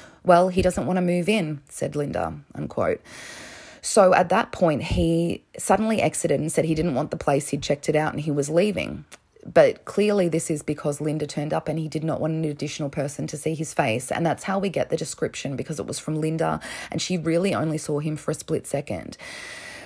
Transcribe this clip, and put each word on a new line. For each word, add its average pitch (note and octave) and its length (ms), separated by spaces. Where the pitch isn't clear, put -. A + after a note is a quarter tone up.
"Well, F3+ 260
he F3+ 120
doesn't F3+ 240
want F#3 120
to F3+ 40
move F3 260
in," E3 400
said C#3+ 280
Linda, F2+ 400
unquote. G2 480
So F#3+ 320
at F3 140
that F#3 240
point, D#3+ 320
he E3 580
suddenly A3 440
exited C#3+ 400
and D#3 100
said D#3 140
he D#3+ 100
didn't D#3 200
want C3 160
the D#3+ 60
place, C#3+ 300
he'd C#3 160
checked - 240
it D3 80
out D3+ 160
and D3+ 100
he D#3 80
was C#3+ 200
leaving. D#3 560
But - 400
clearly G3+ 420
this D#3+ 240
is D3 120
because D3 360
Linda D3+ 260
turned D3+ 280
up D#3 160
and D#3+ 100
he D#3 80
did D3+ 160
not D#3 160
want D#3 140
an D#3+ 100
additional D3 460
person C#3 380
to D3+ 100
see D#3+ 180
his D3+ 180
face. B2+ 380
And E3+ 140
that's D3 180
how G3 160
we G3 80
get - 220
the D#3+ 80
description, - 580
because D3 240
it - 80
was - 100
from D3+ 220
Linda D#3+ 400
and - 100
she F#3 160
really E3 380
only D#3 220
saw D3+ 220
him D3+ 180
for - 140
a D#3+ 40
split - 320
second. - 480